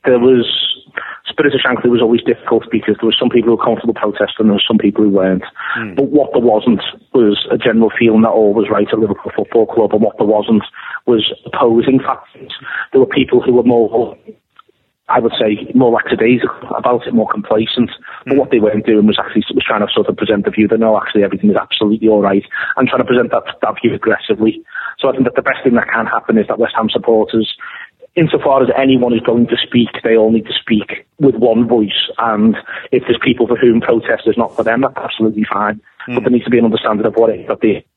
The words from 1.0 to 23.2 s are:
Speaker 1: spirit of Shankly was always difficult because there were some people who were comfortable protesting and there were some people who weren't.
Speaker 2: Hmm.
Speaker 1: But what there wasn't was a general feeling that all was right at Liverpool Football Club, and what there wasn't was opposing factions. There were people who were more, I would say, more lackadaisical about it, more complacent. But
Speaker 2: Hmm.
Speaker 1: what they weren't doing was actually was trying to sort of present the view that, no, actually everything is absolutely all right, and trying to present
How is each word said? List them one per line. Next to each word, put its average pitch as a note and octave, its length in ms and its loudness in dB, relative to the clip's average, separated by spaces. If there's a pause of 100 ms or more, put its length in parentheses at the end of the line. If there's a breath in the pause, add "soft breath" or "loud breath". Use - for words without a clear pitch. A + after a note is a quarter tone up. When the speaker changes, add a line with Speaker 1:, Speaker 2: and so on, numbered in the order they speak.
Speaker 1:
spirit C#3+ 280 -2
of B2+ 60 0
Shankly B2 300 0
was A#2 120 2
always A#2 200 2
difficult A#2 480 -2
because G#2+ 300 -2
there A2+ 60 -2
were G#2+ 120 0
some B2 120 0
people A#2 200 2
who A2+ 60 4
were - 80 -4
comfortable A2+ 300 -2
protesting G#2 500 -4
and G#2+ 60 4
there G2+ 100 0
were - 80 -2
some A2 80 2
people G2+ 260 2
who G#2 80 4
weren't. F#2+ 320 2 (320 loud breath)
Speaker 2:
Hmm. G2+ 200 -8
Speaker 1:
But C#3+ 160 -2
what C#3+ 220 2
there A#2+ 120 0
wasn't A2 380 2 (320)
was G#2 260 4 (100)
a A#2+ 60 0
general A2+ 420 2
feeling A2 240 4
that A2+ 60 4
all G#2 240 4
was G#2 180 0
right G#2+ 160 0
at A2 120 -2
Liverpool G2+ 360 -4
Football A2 320 2
Club, A2 260 0
and G#2+ 100 2
what G#2+ 160 -2
there G#2+ 80 0
wasn't G#2+ 360 2 (440 loud breath)
was A2+ 260 2 (140)
opposing B2 540 2
factions. - 520 -10 (400 loud breath)
There C3+ 80 4
were B2 80 2
people B2+ 320 0
who B2 140 0
were A#2+ 100 4
more, A#2 520 0 (920)
I B2+ 120 0
would A2+ 200 2
say, G#2+ 340 -2
more B2 160 6
lackadaisical A#2 880 0
about A#2+ 300 -2
it, - 80 -6
more A2 140 2
complacent. A2 600 -2 (360 loud breath)
But C3+ 80 0
Speaker 2:
Hmm. C#3 40 0
Speaker 1:
what - 120 -4
they A#2+ 100 2
weren't G#2+ 260 0
doing G#2+ 200 4
was G#2 120 2
actually G#2+ 260 -2 (100)
was - 120 -2
trying G#2 200 -2
to - 60 -8
sort G#2 160 0
of G2+ 80 -4
present G2+ 280 0
the G#2 80 -2
view G#2+ 160 2
that, A2 100 2
no, A2 220 2
actually G#2 240 0
everything G2 260 0
is F#2+ 60 2
absolutely G#2+ 520 0
all G#2+ 120 4
right, G2 240 0 (320 loud breath)
and C3 120 0
trying B2+ 140 -2
to - 60 -2
present B2 240 0